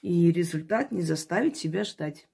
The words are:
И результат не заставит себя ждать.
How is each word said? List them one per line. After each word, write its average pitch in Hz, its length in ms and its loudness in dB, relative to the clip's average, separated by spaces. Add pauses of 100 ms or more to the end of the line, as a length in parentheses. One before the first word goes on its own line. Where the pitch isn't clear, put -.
И 170 300 4
результат 175 600 -2
не 185 120 -2
заставит 170 520 -2
себя 170 280 -4
ждать. 156 500 -8